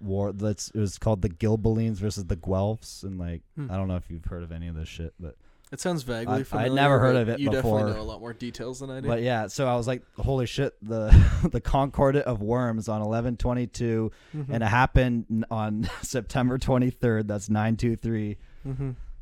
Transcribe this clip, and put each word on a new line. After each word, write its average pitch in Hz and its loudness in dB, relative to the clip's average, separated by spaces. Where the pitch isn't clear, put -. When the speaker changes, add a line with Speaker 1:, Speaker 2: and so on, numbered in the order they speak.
Speaker 1:
war. 101 -4
That's, 101 -4
it 110 -4
was 101 -2
called 107 0
the 104 0
Gilbelines 110 0
versus 101 -4
the 92 -2
Guelphs, 95 -2
and, 98 -8
like, 85 -6
Speaker 2:
Hmm. 139 -8
Speaker 1:
I 92 -4
don't 95 -2
know 92 -2
if 87 -8
you've 82 -12
heard 87 -8
of 82 -12
any 82 -8
of 85 -8
this 80 -8
shit, 82 -10
but 80 -12
Speaker 2:
I'd 131 -12
sounds 170 -2
vaguely 117 -4
Speaker 1:
I, 110 0
I'd - -4
Speaker 2:
familiar, 117 -2
Speaker 1:
never 139 6
heard 127 6
Speaker 2:
but 123 4
Speaker 1:
of 110 0
it 117 -2
Speaker 2:
you 139 0
Speaker 1:
before. 107 2
Speaker 2:
definitely 104 0
know 107 -8
a - -
lot 107 -12
more 117 -12
details 120 -10
than 135 -10
I 131 -10
do. 139 -4
Speaker 1:
But 117 0
yeah, 117 0
so 135 -2
I 123 2
was 120 0
like, 127 -2
"Holy 131 0
shit!" - -2
The, 107 -2
<laughs> 165 2
the 120 -2
Concordat 139 2
of 113 -2
Worms 113 0
on 107 -2
eleven 117 -2
twenty-two, 117 0
Speaker 2:
Mm-hmm. 139 -6
Speaker 1:
and 113 0
it 110 2
happened 123 4
n-, 110 0
on 107 -2
<laughs> - -14
September 127 0
twenty-third. 123 2
That's 104 -4
nine 107 2
two 113 0
three. 107 -4
Speaker 2:
Mm-hmm. 135 -6